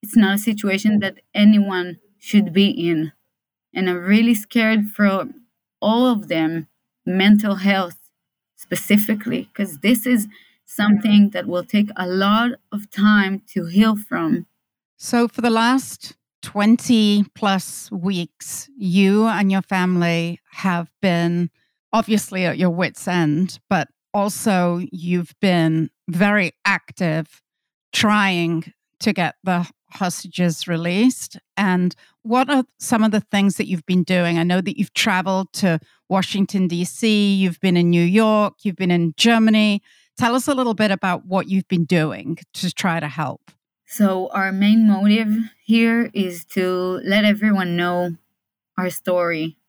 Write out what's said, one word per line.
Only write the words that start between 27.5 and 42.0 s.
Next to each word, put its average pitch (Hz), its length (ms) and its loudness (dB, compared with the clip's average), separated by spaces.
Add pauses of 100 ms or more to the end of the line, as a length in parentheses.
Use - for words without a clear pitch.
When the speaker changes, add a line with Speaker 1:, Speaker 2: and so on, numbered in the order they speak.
Speaker 2:
trying 180 800 2 (280)
to 214 120 -2
get 175 320 -4
the 175 260 -2 (200)
hostages 175 760 -4
released. 180 720 -2 (180)
And 180 380 0 (280)
what 254 280 0
are 262 140 0 (140)
some 220 260 -2
of 214 80 2
the 214 80 0
things 196 360 0
that 208 100 -4
you've 175 200 -6
been 180 160 2
doing? 170 360 0
I 165 40 0
know 180 180 0
that 196 180 -6
you've - 160 -4
traveled 190 600 -2
to 170 240 0 (300)
Washington, 190 580 0
D 175 180 -2
C, 208 500 0
you've 190 260 0
been 185 160 2
in 175 140 4
New 170 140 4
York, 214 580 2
you've 190 140 -6
been 185 140 -2
in 170 260 0
Germany. 220 640 4 (360)
Tell 247 180 0
us 262 140 0
a 285 60 0
little 247 200 0
bit 214 160 0
about 180 360 -2
what 185 220 -2
you've 190 200 -2
been 170 160 0
doing 156 540 -2 (160)